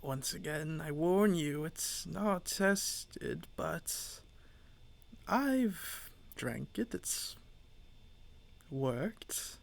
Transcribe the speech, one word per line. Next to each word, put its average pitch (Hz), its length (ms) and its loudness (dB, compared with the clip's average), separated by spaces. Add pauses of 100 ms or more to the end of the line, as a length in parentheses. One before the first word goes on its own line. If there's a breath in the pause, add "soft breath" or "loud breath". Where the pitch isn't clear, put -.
Once 135 320 -2
again, 156 520 -2
I 156 60 -4
warn 180 420 6
you, 147 320 2
it's - 400 -4
not 185 400 0
tested, - 1080 0
but - 680 -4 (1040 soft breath)
I've 254 840 2 (240)
drank 123 420 -4
it. 226 160 -2
It's - 420 -4 (1300)
worked 135 920 -2